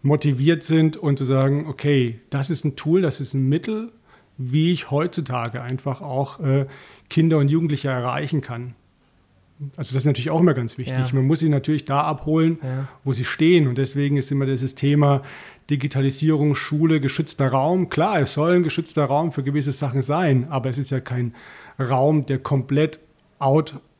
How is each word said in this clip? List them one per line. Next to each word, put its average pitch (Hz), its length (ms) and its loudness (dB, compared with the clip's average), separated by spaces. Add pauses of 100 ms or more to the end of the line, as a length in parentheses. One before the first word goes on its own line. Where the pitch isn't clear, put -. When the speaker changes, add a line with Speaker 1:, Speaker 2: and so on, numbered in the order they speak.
Speaker 1:
motiviert 147 600 2
sind 156 320 2
und 143 200 0
zu 139 80 -4
sagen, 135 440 0
okay, 131 500 0 (100)
das 139 220 -4
ist 147 140 -4
ein 147 100 0
Tool, 175 280 2
das 151 180 -2
ist 139 140 -6
ein 135 140 2
Mittel, 214 440 -2 (440)
wie 147 360 0
ich - 180 -4
heutzutage 131 720 -2
einfach 127 400 -6
auch, 139 380 -6
äh, 139 260 0 (420)
Kinder 160 300 2
und 143 80 4
Jugendliche 147 420 0
erreichen 131 520 -2
kann. 123 340 -10 (1000)
Also 135 180 -8
das 131 80 0
ist 143 40 2
natürlich 143 240 0
auch 160 100 2
immer 170 140 6
ganz 120 220 -4
wichtig. 127 220 -6
Speaker 2:
Ja. 131 140 0
Speaker 1:
Man 135 120 2
muss 147 140 2
sie 160 100 0
natürlich 147 360 0
da 143 160 0
abholen, 156 640 0
Speaker 2:
Ja. 131 240 -6 (160)
Speaker 1:
wo 135 80 0
sie 120 120 -2
stehen. 160 440 4
Und 123 100 -2
deswegen 139 380 0
ist 139 160 -2
immer 139 120 0
dieses 131 300 -2
Thema 143 480 4 (480)
Digitalisierung, 139 840 0
Schule, 156 440 2
geschützter 139 460 -2
Raum. 151 420 2
Klar, 185 340 0
es 131 120 -2
soll 165 220 2
ein 180 80 4
geschützter 160 400 -2
Raum 147 260 0
für 139 140 -6
gewisse 143 260 -2
Sachen 131 320 -2
sein, 143 480 2
aber 131 180 -2
es 127 100 -4
ist 135 120 -4
ja 131 80 -2
kein 123 340 -4 (460)
Raum, 135 480 2
der 135 120 -2
komplett 143 600 0 (400)
out 143 400 0 (220)